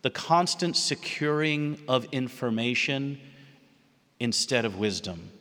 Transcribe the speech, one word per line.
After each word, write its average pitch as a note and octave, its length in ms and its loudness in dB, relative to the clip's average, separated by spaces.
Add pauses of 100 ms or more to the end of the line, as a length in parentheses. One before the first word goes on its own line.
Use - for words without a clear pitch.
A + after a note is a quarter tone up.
The B2+ 80 2
constant E3+ 640 2
securing D3+ 1120 0
of B2+ 240 4
information B2+ 1080 -2 (960)
instead A#2+ 460 2
of G2+ 120 -2
wisdom. F#2 540 -2 (100)